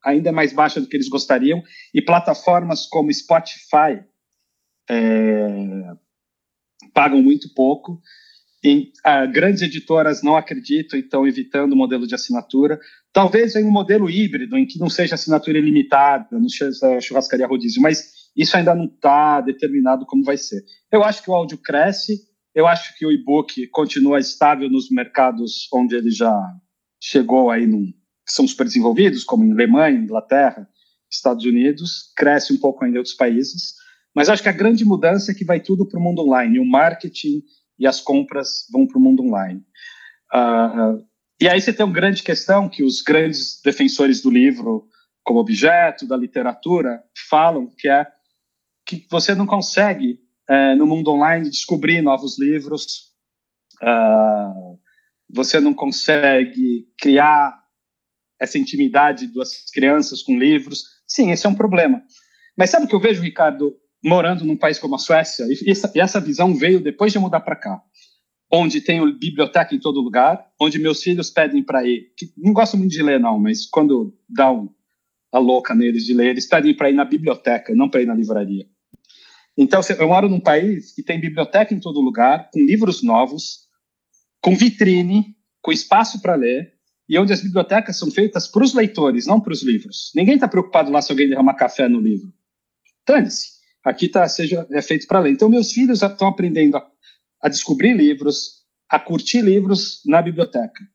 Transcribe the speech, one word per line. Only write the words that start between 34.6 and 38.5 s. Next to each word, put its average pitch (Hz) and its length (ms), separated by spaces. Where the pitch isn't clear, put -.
mudança 196 460
é 196 40
que 196 80
vai 170 160
tudo 196 280
pro 180 120
mundo 175 220
online, 127 380
o 127 60
marketing 151 760
e 131 80
as 131 120
compras - 720